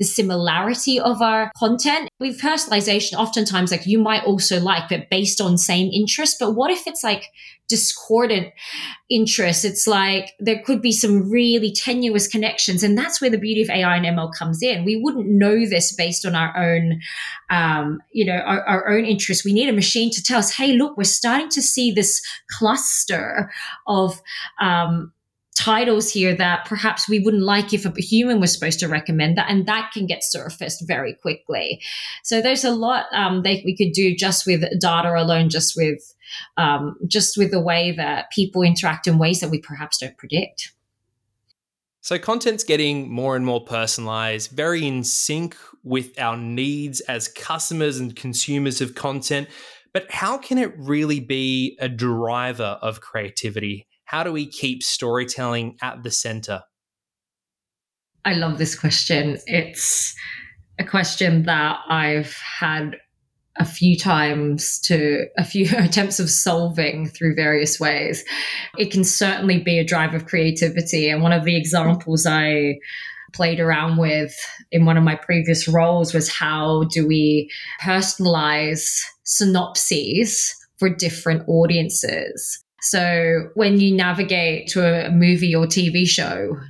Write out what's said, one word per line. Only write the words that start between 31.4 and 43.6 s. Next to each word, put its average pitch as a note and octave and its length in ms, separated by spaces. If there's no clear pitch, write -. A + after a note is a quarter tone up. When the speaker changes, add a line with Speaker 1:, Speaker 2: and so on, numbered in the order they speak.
Speaker 1:
So A3+ 200
there's C4+ 220
a B3 60
lot, A#3 420
um, F#3 300
that G3 220
we F#3+ 120
could F3+ 160
do F3+ 220
just F#3 320
with F3 160
data E3+ 340
alone, E3 360
just D#3+ 260
with, D3+ 240
um, C#3+ 400
just - 300
with G3 140
the F#3 100
way E3+ 320
that D3+ 380
people F#3+ 320
interact F3 440
in E3 120
ways E3+ 220
that D#3+ 100
we D#3 100
perhaps D3+ 380
don't C3 180
predict. - 560
Speaker 2:
So - 180
content's A3 460
getting D3 480
more C3 240
and B2+ 80
more A#2+ 180